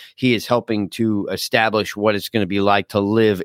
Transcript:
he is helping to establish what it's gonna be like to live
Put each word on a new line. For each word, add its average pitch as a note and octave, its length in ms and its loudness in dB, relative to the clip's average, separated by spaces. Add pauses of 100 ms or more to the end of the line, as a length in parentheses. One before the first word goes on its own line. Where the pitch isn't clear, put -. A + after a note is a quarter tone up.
(160)
he B2+ 180 2
is G2+ 100 -4
helping G#2+ 460 -2
to G#2+ 400 -2
establish G#2+ 640 -2
what G#2 220 0
it's F#2+ 120 -8
gonna A2 160 0
be G2 140 -2
like G2+ 300 2
to - 100 -2
live G#2 460 2